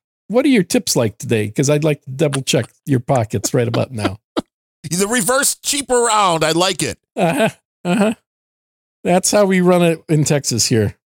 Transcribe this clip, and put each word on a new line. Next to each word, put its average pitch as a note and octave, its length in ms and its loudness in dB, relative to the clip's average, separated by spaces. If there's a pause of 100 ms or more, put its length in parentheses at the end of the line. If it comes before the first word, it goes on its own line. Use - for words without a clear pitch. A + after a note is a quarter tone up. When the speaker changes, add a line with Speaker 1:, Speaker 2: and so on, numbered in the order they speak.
(260)
Speaker 1:
what B3 180 0
are D#4 40 2
your A#3 160 4
tips - 320 -2
like A#2 220 -2
today? G#2+ 320 -2
'Cause C3+ 200 0
I'd D3+ 140 0
like D3+ 180 -2
to - 80 -16
double C#3 320 -2
check C3 260 -2 (160)
your C3+ 140 0
pockets A#2+ 560 -2
right A#2+ 140 2
about A#2+ 240 -4
now. G#2 260 -6 (180)
<laughs> - 60 -2 (480)
Speaker 2:
The F#3 160 -2
reverse B3 500 0
cheaper C4 440 -2
round. G#3 440 2
I D#3 80 2
like F3 300 0
it. E3 160 -6 (160)
Speaker 1:
Uh-huh. G3 360 0 (340)
Uh-huh. F3+ 300 0 (880)
That's F#3 260 2
how G#3 140 4
we F#3+ 160 2
run F3+ 220 4
it E3 260 0
in D3+ 160 2
Texas C3 420 0
here. A2 300 0 (200)